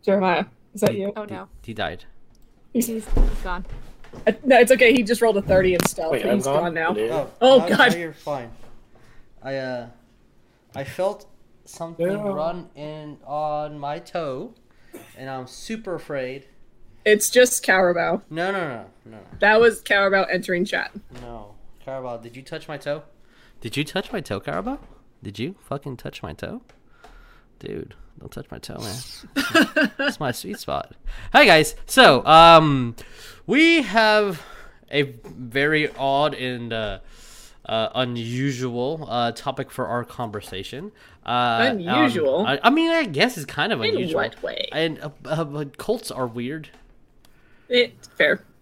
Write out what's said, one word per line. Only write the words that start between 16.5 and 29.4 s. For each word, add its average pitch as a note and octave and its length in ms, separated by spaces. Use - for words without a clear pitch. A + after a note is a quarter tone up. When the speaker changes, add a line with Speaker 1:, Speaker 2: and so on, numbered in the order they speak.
Speaker 1:
It's G#3+ 240
just - 340
Carabao. F3 680
Speaker 2:
No, E3+ 220
no, G3 80
no, B2 260
no, A2+ 60
no. A2 60
Speaker 1:
That G#3+ 200
was A3+ 220
Carabao G3 420
entering F3+ 420
chat. - 260
Speaker 2:
No. A2 340
Carabao, B2+ 380
did A#2 180
you C3+ 80
touch D3+ 240
my D3+ 100
toe? D3 260
Did - 180
you C#3+ 60
touch F#3+ 280
my G3+ 100
toe, G2 180
Carabao? F#3+ 400
Did G2+ 160
you D#3 240
fucking C#3 340
touch - 240
my - 120
toe? - 280
Dude, - 380
don't - 120
touch - 200
my - 80
toe, - 180
man. C4 1160